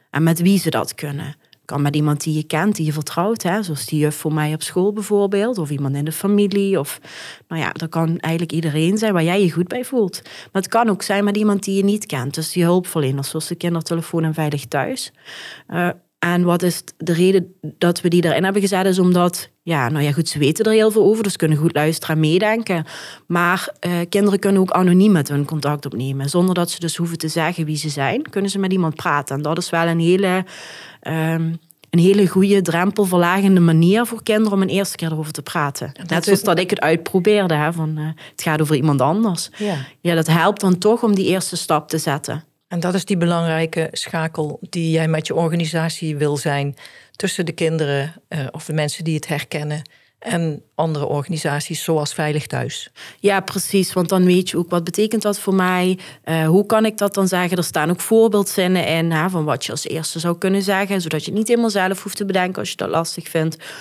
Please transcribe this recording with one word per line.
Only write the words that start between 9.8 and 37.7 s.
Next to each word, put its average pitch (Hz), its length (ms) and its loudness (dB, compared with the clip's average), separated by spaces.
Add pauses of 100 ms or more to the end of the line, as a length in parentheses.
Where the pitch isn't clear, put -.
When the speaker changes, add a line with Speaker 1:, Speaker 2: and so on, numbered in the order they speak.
Speaker 1:
voelt. 220 400 -2
Maar - 380 -8
het - 80 -10
kan 226 180 4
ook 190 140 0
zijn 202 220 0
met 202 120 0
iemand 208 280 0
die 196 120 -2
je 196 80 2
niet 208 220 0
kent, 135 280 -6
dus 160 180 -6
die 175 120 2
hulpverleners, 160 680 0
zoals 160 160 -6
de - 80 -6
kindertelefoon 170 720 -2
en 156 100 0
Veilig 147 320 -2
Thuis. - 460 -4 (540)
Eh, 175 220 -2 (300)
en 175 260 2
wat 175 180 2
is 180 200 0 (140)
de 160 160 -2
reden 185 500 2
dat 175 380 0
we 185 80 0
die 170 160 4
erin 165 200 2
hebben 196 180 2
gezet, 190 240 0
is 185 120 2
omdat, 180 500 2 (140)
ja, 143 260 0
nou 147 160 0
ja, 143 80 2
goed, 156 160 0
ze - 100 -6
weten 151 260 2
er 220 80 4
heel 220 180 6
veel 208 140 4
over, 220 180 4
dus 202 140 -2
kunnen 156 220 2
goed 156 160 2
luisteren 156 400 0
en 156 60 2
meedenken. 185 640 2 (420)
Maar, 175 420 0 (120)
eh, 175 120 -2 (160)
kinderen 202 300 2
kunnen 196 220 2
ook 185 100 2
anoniem 185 420 6
met 151 160 2
hun 143 160 0
contact 143 420 -4
opnemen, 135 420 -4
zonder 180 260 2
dat 175 160 -2
ze - 100 -10
dus 165 160 -4
hoeven 170 220 -4
te 165 100 -4
zeggen 165 360 -2
wie 151 120 -2
ze 151 120 -4
zijn, 143 420 -2
kunnen 196 200 -2
ze 196 80 -4
met 190 140 0
iemand 170 220 0
praten. 143 420 -2
En 147 60 -4
dat 156 160 -2
is 180 120 -6
wel 165 160 2
een 170 140 0
hele, 185 440 2 (560)
ehm, 160 520 -2 (380)
een 175 80 4
hele 196 280 6
goede 196 360 4
drempelverlagende 180 1000 2
manier 170 460 6
voor 226 160 -8
kinderen 214 300 2
om 196 100 2
een 185 60 0
eerste 190 280 -2
keer 165 160 -4
erover 156 200 -6
te 147 100 -10
praten. 143 440 -4
Speaker 2:
Ja, - 140 -14
dat 175 100 -12
Speaker 1:
Net 160 80 2
Speaker 2:
is 175 60 -2
Speaker 1:
zoals 196 180 4
dat 175 160 2
ik 180 120 -2
het 208 100 0
uitprobeerde, 175 720 2
hè, 151 180 0